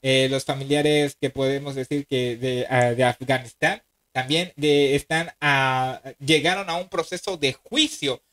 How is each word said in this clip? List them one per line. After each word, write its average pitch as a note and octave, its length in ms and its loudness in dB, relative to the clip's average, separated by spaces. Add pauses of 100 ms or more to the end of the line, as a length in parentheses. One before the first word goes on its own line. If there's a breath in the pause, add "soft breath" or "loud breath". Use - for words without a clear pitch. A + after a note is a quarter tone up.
eh, C3 300 2
los C3+ 160 -2
familiares D3 720 0
que C#3 80 -2
podemos C#3 460 -2
decir C#3 320 -4
que B2 320 -2
de, B2+ 320 -2
ah, B2 240 2
de B2+ 100 2
Afganistán C3 800 -2 (300)
también D3+ 440 -2
de, C#3+ 380 4
están D#3+ 380 -2 (100)
a, C3 580 0 (180)
llegaron D#3+ 520 2
a E3+ 80 -2
un F#3 100 -10
proceso F3+ 480 -6
de C#3+ 160 0
juicio F3+ 720 -2 (100)